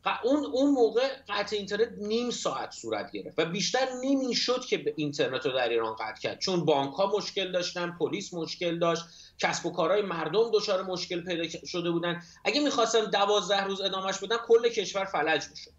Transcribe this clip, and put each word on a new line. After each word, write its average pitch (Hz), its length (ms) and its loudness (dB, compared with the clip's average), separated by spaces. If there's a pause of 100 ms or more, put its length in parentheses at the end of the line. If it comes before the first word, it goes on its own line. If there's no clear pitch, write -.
ق-، 196 200 -2
اون، 285 200 4
اون 277 260 2
موقع 233 300 4 (280)
قطع 202 260 -2
اینترنت 202 420 0
نیم 220 320 -2
ساعت 135 420 -4
صورت 107 400 -6
گرفت 98 280 -6
و 165 60 4
بیشتر 208 420 0 (160)
نمی‌شد 254 640 0
که 196 120 0
به 147 180 -4
اینترنت 139 500 -2
رو 135 60 0
در 127 180 0
ایران 113 260 0
قطع 107 260 -10
کرد، 104 180 -6
چون 180 260 0
بانک‌ها 151 520 2
مشکل 185 340 -4
داشتن، 175 480 -4
پلیس 165 340 -4
مشکل 170 460 -4
داشت، 170 240 2 (360)
کسب 170 260 -2
و 170 60 0
کارهای 175 300 2
مردم 180 520 0
دچار 202 300 2
مشکل 180 400 -6
پیدا 170 200 -4
ک-، 165 220 -8
شده 175 260 -2
بودن. 170 300 -2 (240)
اگه 233 160 2
می‌خواستن 226 480 4
دوازده 202 540 4
روز 196 180 -4
ادامهش 190 380 -2
بدن، 208 180 -2 (100)
کل 233 220 8
کشور 196 360 -2
فلج 156 440 0
می‌شد. - 300 -18